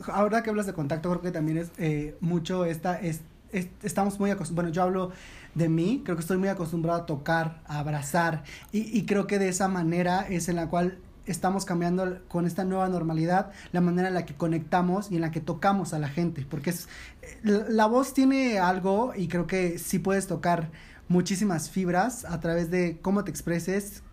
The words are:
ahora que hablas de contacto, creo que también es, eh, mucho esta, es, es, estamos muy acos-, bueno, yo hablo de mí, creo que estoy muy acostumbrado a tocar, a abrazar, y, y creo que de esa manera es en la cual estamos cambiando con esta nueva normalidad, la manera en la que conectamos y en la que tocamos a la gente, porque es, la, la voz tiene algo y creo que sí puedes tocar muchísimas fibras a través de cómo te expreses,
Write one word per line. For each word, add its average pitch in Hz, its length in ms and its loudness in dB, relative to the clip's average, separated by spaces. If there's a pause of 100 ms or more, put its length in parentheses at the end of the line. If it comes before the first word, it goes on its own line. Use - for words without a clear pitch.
ahora 208 360 2
que 220 80 -2
hablas 208 160 0
de 185 60 -2
contacto, 160 360 -2
creo 175 140 0
que 175 80 -2
también 156 260 0
es, 170 220 -4
eh, 151 420 -2
mucho 175 440 2
esta, 170 340 -2
es, 160 220 -4 (300)
es, 180 160 -2 (140)
estamos 202 380 0
muy 202 100 2
acos-, 190 220 -2
bueno, 170 180 0
yo 180 140 2
hablo 185 280 0 (440)
de 160 140 2
mí, 175 360 2
creo 180 100 -2
que 165 60 -2
estoy 185 160 0
muy 190 120 2
acostumbrado 170 520 -2
a 170 60 -10
tocar, 160 580 -2
a 147 140 -6
abrazar, 151 640 -2 (280)
y, 220 240 -2
y 196 120 2
creo 196 200 2
que 202 120 2
de 190 100 2
esa 190 180 2
manera 180 640 2
es 175 200 -2
en 180 60 0
la 165 120 -2
cual 180 300 0 (300)
estamos 185 360 0
cambiando 180 640 0
con 175 200 0
esta 185 180 -2
nueva 185 240 0
normalidad, 175 640 2 (200)
la 180 80 2
manera 180 300 4
en 185 60 -2
la 170 100 0
que 147 80 -10
conectamos 175 800 0
y 175 40 0
en 165 60 2
la 160 100 0
que 165 80 -4
tocamos 175 540 0
a 151 60 -2
la 147 100 -2
gente, 165 400 -2
porque 160 220 -2
es, - 180 -8 (540)
la, 208 160 4 (100)
la 214 160 6
voz 254 300 2
tiene 269 440 4
algo 190 560 2
y 180 140 -2
creo 175 180 0
que 180 300 0
sí 180 220 -2
puedes 196 280 2
tocar 170 420 0 (380)
muchísimas 180 600 2
fibras 190 560 0
a 170 160 -6
través 170 300 0
de 175 300 0
cómo 202 220 2
te 175 80 -6
expreses, 185 720 -4 (120)